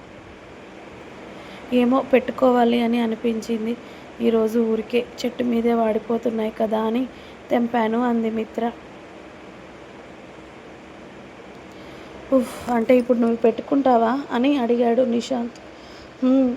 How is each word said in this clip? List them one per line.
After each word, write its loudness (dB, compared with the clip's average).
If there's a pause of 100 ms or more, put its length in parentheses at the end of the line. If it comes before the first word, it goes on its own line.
(1700)
"ఏమో, 2
పెట్టుకోవాలి 4
అని 2
అనిపించింది -2 (440)
ఈరోజు, 4
ఊరికే 0 (180)
చెట్టు -2
మీదే 4
వాడిపోతున్నాయి 0
కదా 2
అని 0 (420)
తెంపాను" 2
అంది 2
మిత్ర. -4 (3500)
"ఉఫ్, 0
అంటే 4
ఇప్పుడు 2
నువ్వు 2
పెట్టుకుంటావా?" 2
అని 2
అడిగాడు 2
నిశాంత్. -2 (720)
"హ్మ్" 4